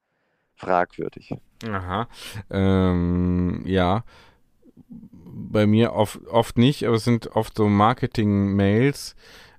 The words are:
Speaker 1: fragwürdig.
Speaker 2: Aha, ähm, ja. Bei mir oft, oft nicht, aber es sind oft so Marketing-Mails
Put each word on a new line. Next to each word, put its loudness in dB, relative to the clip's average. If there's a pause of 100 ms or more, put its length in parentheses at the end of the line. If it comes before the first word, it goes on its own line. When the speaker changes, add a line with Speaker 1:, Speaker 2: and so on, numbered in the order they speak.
(540)
Speaker 1:
fragwürdig. -4 (340)
Speaker 2:
Aha, -4 (420)
ähm, 0
ja. 0 (1200)
Bei -2
mir 4
oft, -2
oft 0
nicht, 2
aber 2
es -4
sind -2
oft -2
so 2
Marketing-Mails 2 (420)